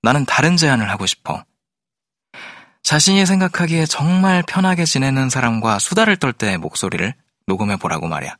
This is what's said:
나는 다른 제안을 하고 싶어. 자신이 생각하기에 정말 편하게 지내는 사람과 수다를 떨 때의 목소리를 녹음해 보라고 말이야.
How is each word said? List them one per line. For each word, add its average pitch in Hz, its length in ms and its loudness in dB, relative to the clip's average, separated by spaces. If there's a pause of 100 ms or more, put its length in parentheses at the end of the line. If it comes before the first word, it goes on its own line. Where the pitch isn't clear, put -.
나는 131 240 2
다른 170 320 2
제안을 127 320 2
하고 98 160 -6
싶어. - 400 -6 (1400)
자신이 190 460 4
생각하기에 175 580 0
정말 180 560 2
편하게 185 440 0
지내는 135 440 0
사람과 113 480 0
수다를 208 400 2
떨 127 160 -2
때의 98 240 -2
목소리를 87 560 -6 (320)
녹음해 98 320 -2
보라고 82 300 -4
말이야. 76 320 -8